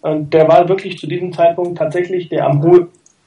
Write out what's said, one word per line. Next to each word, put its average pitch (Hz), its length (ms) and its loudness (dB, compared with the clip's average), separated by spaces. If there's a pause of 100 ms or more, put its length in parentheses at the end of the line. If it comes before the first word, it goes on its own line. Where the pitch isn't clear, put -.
Und 151 320 -4
der 160 160 4
war 170 200 4
wirklich 190 300 -4
zu - 80 -14
diesem 175 260 -8
Zeitpunkt 170 460 -2
tatsächlich 175 500 -4
der 160 180 -4
am 143 160 0
ho-, 175 260 4 (380)